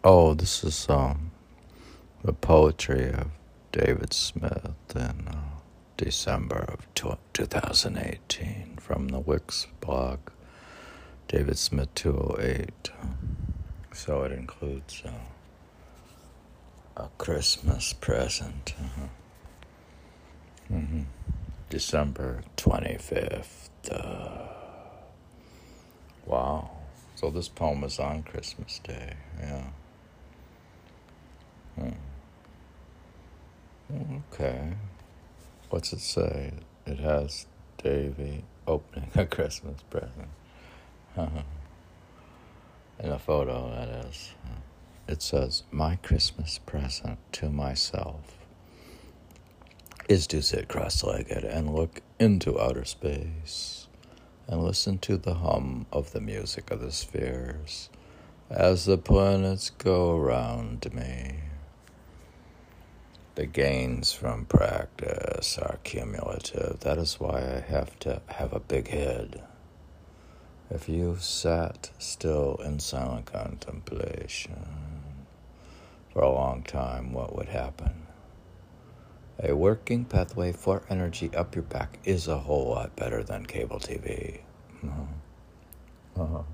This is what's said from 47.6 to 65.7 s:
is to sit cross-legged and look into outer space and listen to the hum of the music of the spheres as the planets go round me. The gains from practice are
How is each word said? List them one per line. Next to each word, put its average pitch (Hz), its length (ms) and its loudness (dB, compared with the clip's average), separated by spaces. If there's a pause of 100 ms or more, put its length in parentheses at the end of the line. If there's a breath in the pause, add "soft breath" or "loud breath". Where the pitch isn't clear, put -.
is 82 200 8
to 78 140 0
sit - 260 0
cross-legged - 760 -2
and 76 300 0
look 82 260 0 (180)
into 104 420 6
outer 64 240 2
space - 1040 -6 (580 loud breath)
and 82 160 0
listen 92 360 2
to - 180 0
the 85 180 0
hum 85 560 0
of - 220 -2
the 110 80 -4
music - 500 -6
of 53 100 -2
the - 120 -6
spheres 64 960 -4 (640 loud breath)
as 90 340 6
the 95 140 6
planets 98 720 4
go 90 460 4
round 80 760 0
me. 67 480 -6 (1900 loud breath)
The 73 120 -2
gains 65 640 2
from 58 320 -2
practice - 1120 2
are - 260 -2